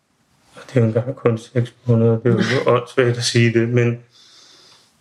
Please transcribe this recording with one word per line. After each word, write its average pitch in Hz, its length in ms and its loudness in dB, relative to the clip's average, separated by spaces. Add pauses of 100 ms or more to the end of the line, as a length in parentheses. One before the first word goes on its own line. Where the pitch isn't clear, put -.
(540)
og - 140 -20
det - 80 -12
er 123 40 6
jo 113 60 4
engang 113 300 -4
kun 113 220 -2
seks - 360 -6 (120)
måneder, 113 320 2
det 117 140 -8
er 117 40 2 (300)
jo - 40 2
<laughs> - 60 4
åndssvagt 120 400 -2
at 123 60 -8
sige 117 380 2
det, 117 80 0
men, 120 300 0 (1040)